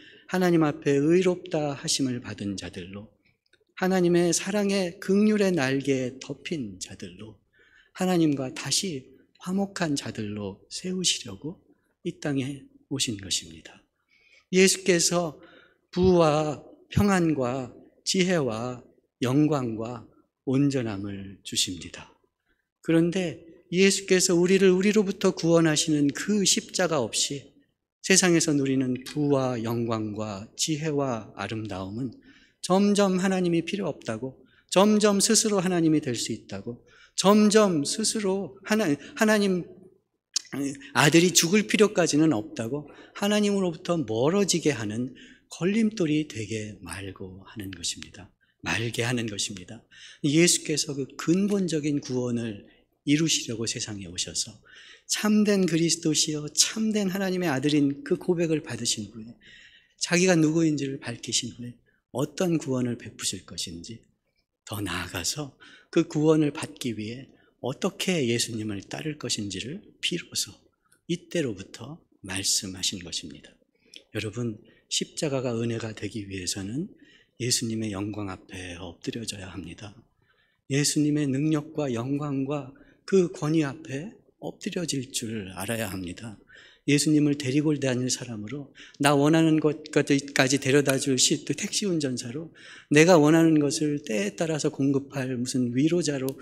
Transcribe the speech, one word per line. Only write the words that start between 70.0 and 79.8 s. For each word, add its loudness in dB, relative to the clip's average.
이때로부터 -6
말씀하신 -4
것입니다. -12
여러분, -6
십자가가 -4
은혜가 -4
되기 -10
위해서는 -6
예수님의 -4
영광 -6
앞에 -14
엎드려져야 -12
합니다. -14